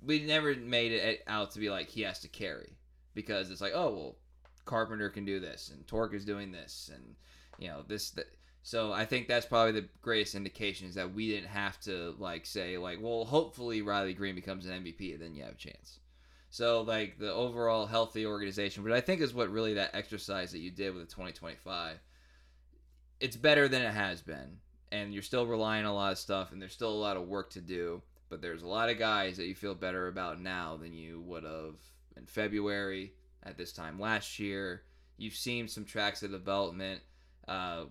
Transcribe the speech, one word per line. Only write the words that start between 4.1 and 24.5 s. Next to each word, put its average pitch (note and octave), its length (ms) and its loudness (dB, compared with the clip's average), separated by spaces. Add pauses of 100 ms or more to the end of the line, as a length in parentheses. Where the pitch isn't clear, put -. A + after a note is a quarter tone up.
Carpenter A2 440 2
can G2+ 160 -4
do G2 160 0
this, E2 320 -8
and C#2+ 140 -18
Torque A2+ 280 0
is G2+ 100 -4
doing G2+ 260 -4
this, - 420 -12
and, B1 220 -18 (440)
you F2+ 100 -8
know, D2 180 -8
this, G#2 240 -4
that." - 160 -6 (360)
So A2 300 0
I G#2+ 120 2
think B2 240 0
that's A#2+ 180 4
probably A2+ 340 6
the F#2+ 80 -6 (140)
greatest A2 320 2
indication, F#2+ 540 -4
is F2 80 -8
that F#2 180 -2
we A2 160 0
didn't G2 180 -2
have G2+ 340 -2
to, F2+ 360 -4
like, F2 260 -6
say, F2+ 320 -4
like, F2+ 240 -4
"Well, A2+ 240 0
hopefully A#2+ 580 2
Riley G2+ 320 2
Green G2 200 -2
becomes F#2 320 -6
an F#2 60 -6
M F#2 120 -6
V E2+ 80 -8
P, F#2 200 -6
and D2+ 100 -10
then E2 120 -10
you C#2+ 100 -10
have A1 80 -10
a - 40 -16
chance." - 440 -16 (500)
So, A#2 320 4
like, A2 360 0
the G2+ 140 -2
overall A#2 540 4
healthy A2+ 400 2
organization, G2+ 580 0
which A2 80 4
I B2 80 8
think F#3 200 4
is B2+ 140 2
what A2+ 160 2
really A2 240 2
that G2 200 0
exercise G2 580 -4
that E2+ 80 -6
you F2+ 120 -6
did F#2+ 200 -2
with E2+ 160 -8
the - 60 -16
twenty F#2 180 -8
twenty-five, E2+ 680 -6 (1200)
it's A#2 160 -2
better C#3+ 320 10
than C3 140 4
it A2 100 4
has G2 300 0
been. D#2 360 -10 (340)